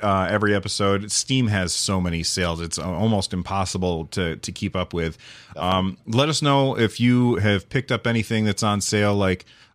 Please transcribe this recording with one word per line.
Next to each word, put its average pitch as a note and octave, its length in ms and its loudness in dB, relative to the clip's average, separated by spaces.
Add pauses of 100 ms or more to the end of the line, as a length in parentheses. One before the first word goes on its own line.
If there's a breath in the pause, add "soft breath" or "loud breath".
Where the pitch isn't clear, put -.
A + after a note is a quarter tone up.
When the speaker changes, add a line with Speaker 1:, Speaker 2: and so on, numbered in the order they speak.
Speaker 1:
uh, G2 280 2
every G#2 240 2
episode. G2 580 -2
Steam C3 360 0
has F#2+ 260 0
so F#2+ 260 0
many E2+ 220 -2
sales. E2+ 400 -2
It's, E2 160 -6
uh, D#2+ 120 -4
almost G2 440 0
impossible F2+ 800 -2
to, E2+ 240 -4
to - 160 -10
keep F#2+ 220 -6
up F2+ 200 -4
with. E2 240 -4 (340 loud breath)
Speaker 2:
Definitely. D#2+ 180 -4
Speaker 1:
Um, F#2+ 360 0
let C3 240 2
us D3 100 -2
know C#3 380 2
if A2+ 200 0
you B2 380 4
have G2+ 320 2
picked C3 240 -2
up A#2 140 -2
anything A2+ 400 0
that's G#2 160 -2
on G#2 180 2
sale. G#2 340 2
Like, F#2+ 300 0 (300 soft breath)